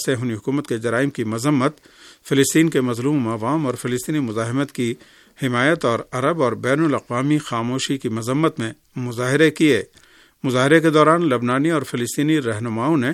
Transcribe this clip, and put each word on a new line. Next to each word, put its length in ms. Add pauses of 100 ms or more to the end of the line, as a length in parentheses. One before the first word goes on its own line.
صہیونی 280
حکومت 340
کے 100
جرائم 320
کی 140
مذمت، 540 (520)
فلسطین 400
کے 120
مظلوم 460
عوام 380
اور 80
فلسطینی 460
مزاحمت 520
کی 220 (500)
حمایت 420
اور 140 (120)
عرب 320
اور 80
بین 340
الاقوامی 520
خاموشی 600
کی 120
مذمت 500
میں 140 (220)
مظاہرے 560
کیے۔ 320 (600)
مظاہرے 360
کے 100
دوران 400
لبنانی 420
اور 100
فلسطینی 600
رہنماؤں 560
نے 160